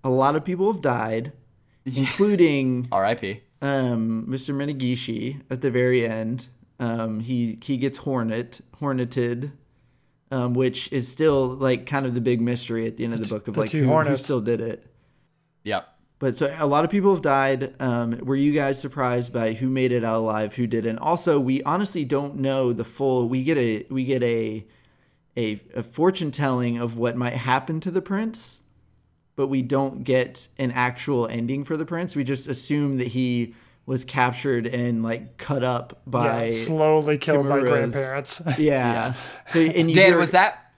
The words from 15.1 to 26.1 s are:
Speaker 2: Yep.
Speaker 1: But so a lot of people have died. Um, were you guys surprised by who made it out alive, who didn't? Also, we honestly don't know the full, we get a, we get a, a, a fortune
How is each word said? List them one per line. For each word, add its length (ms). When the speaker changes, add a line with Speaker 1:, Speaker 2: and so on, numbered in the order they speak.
Speaker 2:
Yep. 220
Speaker 1:
But 180
so 200
a 100
lot 180
of 40
people 240
have 80
died. 580
Um, 440
were 120
you 180
guys 260
surprised 540
by 200
who 160
made 220
it 120
out 140
alive, 380
who 120
didn't? 320
Also, 400
we 240
honestly 420
don't 320
know 360
the 120
full, 420
we 160
get 140
a, 320
we 160
get 180
a, 420
a, 220
a 80
fortune 480